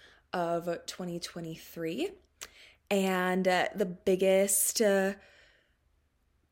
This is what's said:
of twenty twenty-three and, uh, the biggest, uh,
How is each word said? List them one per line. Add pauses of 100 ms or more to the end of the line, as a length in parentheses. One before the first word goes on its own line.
(340)
of
twenty
twenty-three (840)
and,
uh,
the
biggest,
uh, (1400)